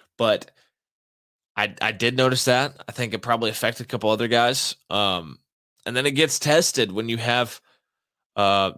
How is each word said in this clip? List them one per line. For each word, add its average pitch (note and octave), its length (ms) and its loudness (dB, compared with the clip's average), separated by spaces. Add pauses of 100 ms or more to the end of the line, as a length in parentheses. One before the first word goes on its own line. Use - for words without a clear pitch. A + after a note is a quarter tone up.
(180)
But A2 340 0 (1080)
I, G#2 240 -2
I A2 100 -2
did A#2 240 -2
notice B2+ 300 2
that. C3+ 420 0
I - 60 -14
think A#2 200 -6
it G#2+ 80 -6
probably A#2 280 -2
affected A#2 360 -4
a - 20 -16
couple A2 220 -2
other A2 200 2
guys. A#2+ 480 0 (120)
Um, F2+ 480 -2 (480)
and A#2+ 100 -4
then C3 100 0
it C#3+ 60 0
gets D3+ 280 0
tested C3 540 2
when A2+ 160 -4
you A#2 80 -2
have, A#2+ 420 -2 (800)
uh, G2 400 2